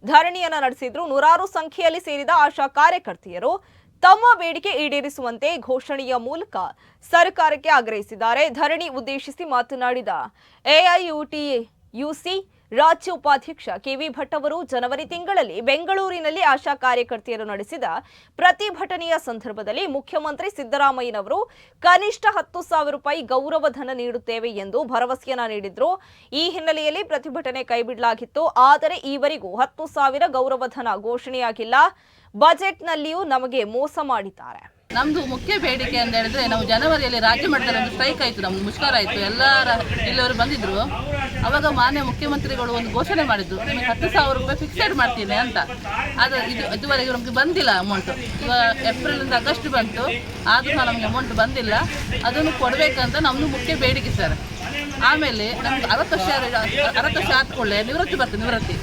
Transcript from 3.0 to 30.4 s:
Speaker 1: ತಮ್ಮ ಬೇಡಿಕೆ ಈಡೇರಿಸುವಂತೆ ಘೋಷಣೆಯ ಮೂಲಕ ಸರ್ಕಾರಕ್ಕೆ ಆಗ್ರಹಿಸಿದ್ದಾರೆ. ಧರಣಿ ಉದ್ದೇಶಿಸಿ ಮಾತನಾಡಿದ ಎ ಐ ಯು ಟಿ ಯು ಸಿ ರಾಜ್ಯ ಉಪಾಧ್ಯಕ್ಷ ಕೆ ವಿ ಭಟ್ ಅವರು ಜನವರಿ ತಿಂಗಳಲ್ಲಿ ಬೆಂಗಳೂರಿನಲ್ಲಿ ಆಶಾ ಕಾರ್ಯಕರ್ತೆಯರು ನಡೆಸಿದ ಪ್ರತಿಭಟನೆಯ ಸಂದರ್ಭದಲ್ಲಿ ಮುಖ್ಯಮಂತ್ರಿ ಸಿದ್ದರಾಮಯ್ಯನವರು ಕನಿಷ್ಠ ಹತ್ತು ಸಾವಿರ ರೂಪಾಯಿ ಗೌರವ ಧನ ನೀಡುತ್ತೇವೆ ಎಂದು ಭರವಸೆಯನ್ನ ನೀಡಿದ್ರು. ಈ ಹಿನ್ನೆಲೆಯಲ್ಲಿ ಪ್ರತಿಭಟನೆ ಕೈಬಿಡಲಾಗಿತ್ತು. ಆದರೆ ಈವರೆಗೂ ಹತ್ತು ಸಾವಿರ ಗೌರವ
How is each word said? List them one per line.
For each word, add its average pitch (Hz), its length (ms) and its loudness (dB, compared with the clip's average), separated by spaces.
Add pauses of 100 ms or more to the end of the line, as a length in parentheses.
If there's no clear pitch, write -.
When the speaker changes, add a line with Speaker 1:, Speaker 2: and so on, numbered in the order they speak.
Speaker 1:
ತಮ್ಮ 427 380 8
ಬೇಡಿಕೆ 330 460 -2
ಈಡೇರಿಸುವಂತೆ 285 720 -2
ಘೋಷಣೆಯ 262 580 -4
ಮೂಲಕ 269 420 -6 (540)
ಸರ್ಕಾರಕ್ಕೆ 330 580 4
ಆಗ್ರಹಿಸಿದ್ದಾರೆ. 226 800 2
ಧರಣಿ 311 380 -2
ಉದ್ದೇಶಿಸಿ 269 580 -8
ಮಾತನಾಡಿದ 247 640 -2 (580)
ಎ 302 260 6
ಐ 359 140 4
ಯು 302 180 -4
ಟಿ 285 460 -4 (240)
ಯು 285 200 -6
ಸಿ 381 400 -8 (180)
ರಾಜ್ಯ 330 400 4
ಉಪಾಧ್ಯಕ್ಷ 294 680 -2
ಕೆ 269 180 -6
ವಿ 311 140 -6
ಭಟ್ 277 260 -8
ಅವರು 302 280 -2
ಜನವರಿ 262 420 -4
ತಿಂಗಳಲ್ಲಿ 339 560 -2
ಬೆಂಗಳೂರಿನಲ್ಲಿ 339 800 0
ಆಶಾ 285 340 4
ಕಾರ್ಯಕರ್ತೆಯರು 240 680 -2
ನಡೆಸಿದ 208 400 -8 (520)
ಪ್ರತಿಭಟನೆಯ 359 760 0 (120)
ಸಂದರ್ಭದಲ್ಲಿ 220 640 -6
ಮುಖ್ಯಮಂತ್ರಿ 302 600 -6
ಸಿದ್ದರಾಮಯ್ಯನವರು 262 1000 -2 (280)
ಕನಿಷ್ಠ 381 500 6
ಹತ್ತು 349 320 -4
ಸಾವಿರ 311 300 0
ರೂಪಾಯಿ 294 300 -2
ಗೌರವ 269 480 0
ಧನ 254 240 -8
ನೀಡುತ್ತೇವೆ 240 580 -4
ಎಂದು 202 320 -4
ಭರವಸೆಯನ್ನ 254 640 -2
ನೀಡಿದ್ರು. 214 540 -2 (320)
ಈ 320 160 0
ಹಿನ್ನೆಲೆಯಲ್ಲಿ 320 540 -2
ಪ್ರತಿಭಟನೆ 269 600 -6
ಕೈಬಿಡಲಾಗಿತ್ತು. 240 840 -2
ಆದರೆ 294 500 6
ಈವರೆಗೂ 277 600 -4
ಹತ್ತು 262 320 -2
ಸಾವಿರ 277 400 2
ಗೌರವ 262 400 0